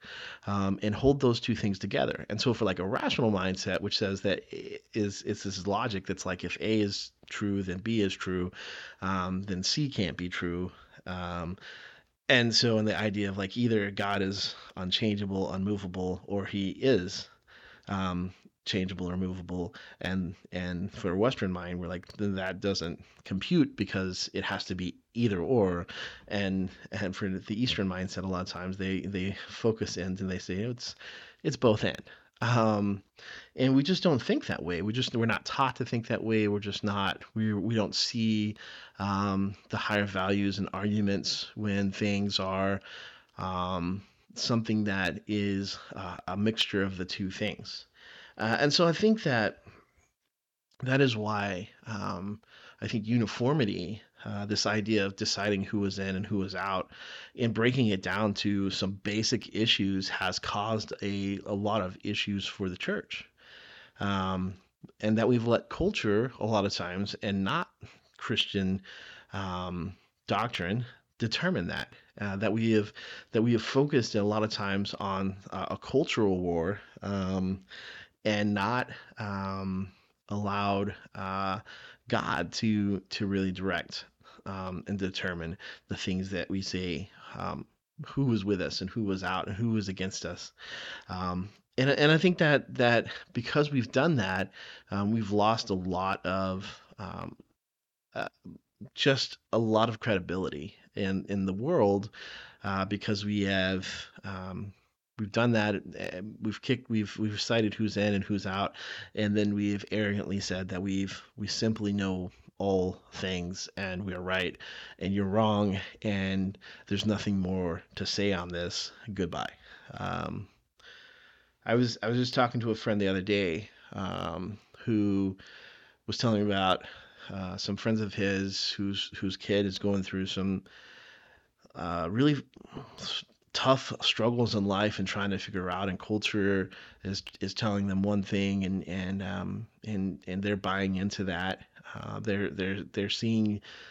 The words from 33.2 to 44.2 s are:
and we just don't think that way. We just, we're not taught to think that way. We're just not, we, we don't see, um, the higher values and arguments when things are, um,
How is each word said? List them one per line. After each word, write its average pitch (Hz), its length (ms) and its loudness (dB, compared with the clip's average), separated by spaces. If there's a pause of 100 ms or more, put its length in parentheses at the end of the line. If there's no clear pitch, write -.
and 131 180 4
we 135 80 8
just 180 200 2
don't 147 200 4
think 277 240 0
that - 160 -4
way. 85 200 -2
We 107 100 0
just, 123 240 0
we're 117 100 4
not 104 180 0
taught 123 320 0
to 135 80 -2
think 117 220 -2
that 107 160 0
way. 107 240 4
We're 104 140 2
just 101 240 -4
not, 98 380 0 (120)
we, 110 180 2
we 104 220 0
don't 104 220 2
see, 107 580 2 (460)
um, 98 560 2 (140)
the 110 60 -2
higher 101 280 2
values 98 540 0
and 98 140 -2
arguments 101 840 0
when 101 340 0
things 101 480 0
are, 95 420 0 (580)
um, 92 640 -2 (320)